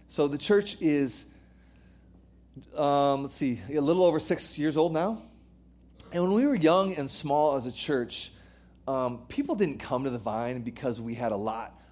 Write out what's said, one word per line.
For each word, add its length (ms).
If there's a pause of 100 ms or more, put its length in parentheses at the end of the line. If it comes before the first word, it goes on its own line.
So 200
the 100
church 440
is, 440 (1500)
um, 480
let's 120
see, 260 (100)
a 80
little 240
over 160
six 380
years 180
old 160
now. 300 (920)
And 120
when 100
we 140
were 80
young 400
and 140
small 460
as 120
a 40
church, 600 (560)
um, 400
people 280
didn't 240
come 260
to 40
the 80
Vine 440
because 380
we 140
had 180
a 60
lot 420 (120)